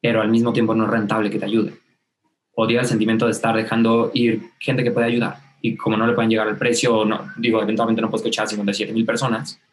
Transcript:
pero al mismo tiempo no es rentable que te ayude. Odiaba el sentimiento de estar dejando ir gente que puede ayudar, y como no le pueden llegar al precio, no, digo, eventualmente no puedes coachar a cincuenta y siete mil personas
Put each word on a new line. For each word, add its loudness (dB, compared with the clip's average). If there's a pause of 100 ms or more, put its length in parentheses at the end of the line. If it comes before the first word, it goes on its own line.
pero 2
al 0
mismo 2
tiempo 0
no 2
es -2
rentable 0
que -4
te -6
ayude. -2 (800)
Odiaba 0
el -2
sentimiento 0
de 2
estar 0
dejando 2
ir 0 (160)
gente -2
que 0
puede 0
ayudar, -2 (220)
y -4
como -2
no 2
le 4
pueden 2
llegar 2
al -4
precio, 2
no, -2
digo, 0
eventualmente 0
no -2
puedes -4
coachar -2
a -6
cincuenta -2
y -2
siete -4
mil 0
personas -4 (120)